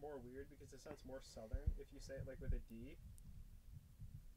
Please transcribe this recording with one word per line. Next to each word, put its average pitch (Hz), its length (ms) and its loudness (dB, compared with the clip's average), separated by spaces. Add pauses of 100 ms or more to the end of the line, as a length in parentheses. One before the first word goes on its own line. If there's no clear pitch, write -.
more 143 180 -2
weird 127 320 -6
because 143 220 -12
it 135 80 -10
sounds 147 260 -6
more 131 160 -2
southern 131 560 4
if 143 140 -2
you 143 80 -4
say 135 140 0
it, 135 120 2
like, 131 140 0
with - 140 6
a - 40 10 (100)
D. 117 280 -4 (1400)